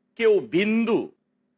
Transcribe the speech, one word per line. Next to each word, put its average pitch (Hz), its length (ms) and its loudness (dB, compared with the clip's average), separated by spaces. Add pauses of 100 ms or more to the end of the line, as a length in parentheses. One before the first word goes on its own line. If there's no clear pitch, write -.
(160)
কেউ 214 240 2
বিন্দু 202 720 -2 (460)